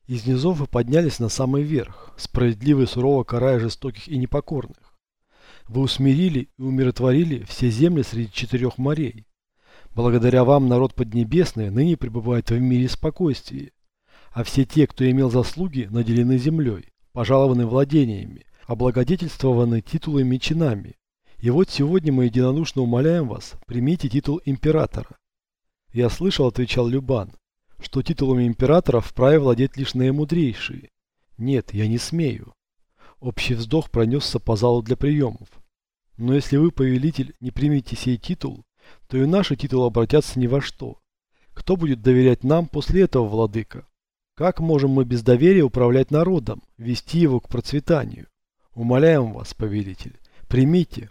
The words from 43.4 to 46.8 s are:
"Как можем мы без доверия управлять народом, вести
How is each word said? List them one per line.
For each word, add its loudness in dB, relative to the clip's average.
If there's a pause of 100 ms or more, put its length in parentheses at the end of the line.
"Как -2
можем 2
мы 4
без -2
доверия 6
управлять 2
народом, 0 (120)
вести -4